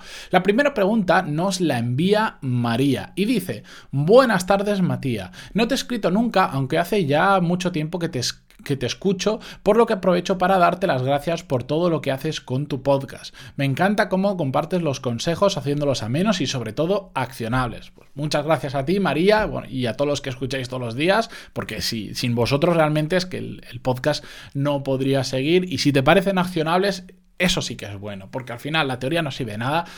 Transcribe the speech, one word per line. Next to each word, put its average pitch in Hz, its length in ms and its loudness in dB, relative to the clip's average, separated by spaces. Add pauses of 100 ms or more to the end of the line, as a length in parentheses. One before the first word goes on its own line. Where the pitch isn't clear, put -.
(300)
La 185 140 4
primera 262 300 2
pregunta 190 480 2
nos 180 400 -2
la 139 180 0
envía 175 640 0
María 123 720 0
y 190 100 0
dice: 180 380 -2 (280)
"Buenas 190 540 6
tardes, 202 360 2
Matías. 123 500 -2 (220)
No 226 140 2
te 254 60 -2
he - 20 0
escrito 208 360 -2
nunca, 202 340 2
aunque 135 320 0
hace 180 280 2
ya 180 340 4
mucho 180 320 0
tiempo 156 280 -4
que 165 100 -2
te 131 100 -6
es-, - 240 -6 (200)
que 139 140 -2
te 123 80 -4
escucho, 202 540 0 (240)
por 208 120 6
lo 233 100 8
que 220 80 2
aprovecho 180 440 2
para 185 220 4
darte 175 280 4
las 135 140 2
gracias 143 420 0
por 127 200 -2
todo 160 260 0
lo 156 120 0
que 139 100 -2
haces 156 300 -4
con 135 260 -4
tu 127 160 -6
podcast. 139 500 -2 (220)
Me 139 100 -2
encanta 196 420 2
cómo 196 300 0
compartes 160 440 0
los 147 180 -2
consejos 165 580 0
haciéndolos 143 460 0
amenos 170 380 0
y 131 60 -2
sobre 117 260 -6
todo 180 420 -2
accionables". 120 760 -4
Pues - 220 -20
muchas 147 320 -2
gracias 147 300 0
a 135 100 -2
ti, 180 140 2
María, 190 460 4
bueno, 127 220 -6
y 123 200 -4
a 110 60 -2
todos 143 160 0
los 143 120 -2
que - 80 -8
escucháis 127 400 -6
todos 127 120 -6
los 113 140 -6
días, 190 340 2 (240)
porque 107 280 -8
si, 107 340 -6
sin 120 200 -2
vosotros 143 400 2
realmente 156 420 2
es 180 80 -2
que 110 120 -10
el, 113 340 -10
el 120 80 -12
podcast 131 440 -2 (300)
no 139 300 -2
podría 135 400 0
seguir, 160 480 0
y - 80 -2
si 147 120 2
te 139 120 4
parecen 185 340 4
accionables, 180 680 0 (360)
eso 175 220 2
sí 120 120 -8
que 113 100 -12
es 101 120 -10
bueno, 98 320 -12
porque 123 240 -10
al 117 60 -12
final 156 280 0
la 127 120 -4
teoría 151 240 -2
no 139 80 -4
sirve 117 220 -8
de 104 40 -8
nada 147 280 -2 (120)